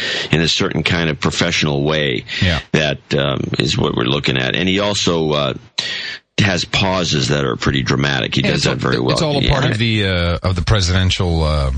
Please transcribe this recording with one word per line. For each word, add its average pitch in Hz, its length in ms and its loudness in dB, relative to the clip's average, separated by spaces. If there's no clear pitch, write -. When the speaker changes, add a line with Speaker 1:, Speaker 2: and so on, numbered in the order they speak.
Speaker 1:
in 78 120 2
a 80 60 0
certain - 340 0
kind 85 260 0
of 73 120 -2
professional 78 640 0
way. 73 420 0
Speaker 2:
Yeah. 85 180 2
Speaker 1:
That, 76 420 0
um, 69 260 0
is - 200 0
what 76 180 0
we're 57 80 0
looking 67 320 0
at. 64 180 -2
And 90 140 0
he 95 120 2
also, 90 500 0
uh, 71 240 0
has 98 280 2
pauses 85 600 0
that 71 180 0
are 58 100 -2
pretty 69 260 0
dramatic. 67 520 0
He - 80 2
Speaker 2:
Yeah, 65 60 0
Speaker 1:
does - 100 2
Speaker 2:
it's - 80 -2
Speaker 1:
that - 60 2
Speaker 2:
all, - 40 -2
Speaker 1:
very - 240 0
well. 123 120 2
Speaker 2:
it's 117 100 0
all 147 160 0
a - 20 0
Speaker 1:
Yeah. 131 180 2
Speaker 2:
part 123 120 2
of 110 80 -2
the, 110 280 2
uh, 87 360 0
of 95 120 0
the 87 80 -2
presidential, 90 800 2
uh, 73 360 2